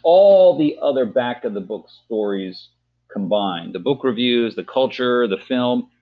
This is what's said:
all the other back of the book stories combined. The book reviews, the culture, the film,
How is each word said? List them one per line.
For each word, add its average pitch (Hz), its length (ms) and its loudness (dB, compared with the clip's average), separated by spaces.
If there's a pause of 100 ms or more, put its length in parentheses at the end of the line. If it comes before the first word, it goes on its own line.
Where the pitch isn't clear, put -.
all 185 560 6
the 147 240 0
other 131 240 0
back 120 380 -4
of 107 100 -6
the 101 60 -8
book 95 280 -12 (160)
stories 101 640 -6 (440)
combined. 92 640 -4
The 92 40 -8
book 135 240 -4
reviews, 120 540 -2
the 92 80 -8
culture, 123 640 -2
the 95 100 -4
film, 123 500 -4 (140)